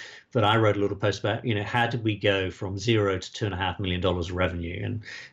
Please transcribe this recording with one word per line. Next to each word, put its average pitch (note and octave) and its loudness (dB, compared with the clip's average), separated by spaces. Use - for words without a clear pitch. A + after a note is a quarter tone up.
but A#2+ 2
I G#2+ 6
wrote G#2 4
a - -2
little G2+ 0
post G2+ 0
about, A#2 -2
you A#2 0
know, G#2 -2
how A#2 2
did A#2+ -4
we A2 2
go G2 2
from G2 -6
zero G2+ 2
to - -10
two - -4
and G2 -2
a F2+ -4
half F#2 -2
million F2+ -2
dollars F2+ 0
revenue? F2 -2
And G#2 -6